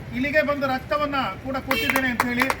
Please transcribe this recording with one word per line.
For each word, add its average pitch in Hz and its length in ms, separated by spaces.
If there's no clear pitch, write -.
ಇಲ್ಲಿಗೆ 285 260
ಬಂದು 277 260
ರಕ್ತವನ್ನ 285 480
ಕೂಡ 262 140
ಕೊಟ್ಟಿದ್ದೇನೆ 269 500
ಅಂತ 247 180
ಹೇಳಿ 240 220